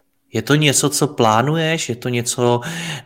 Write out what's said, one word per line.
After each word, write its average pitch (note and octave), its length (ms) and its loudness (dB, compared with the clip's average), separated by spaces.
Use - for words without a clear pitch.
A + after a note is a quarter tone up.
Je A2+ 80 -2
to C#3+ 140 2
něco, D3 340 2
co D3 180 -2
plánuješ? D3 840 2
Je A#2 60 -4
to B2 140 -8
něco, A#2+ 520 0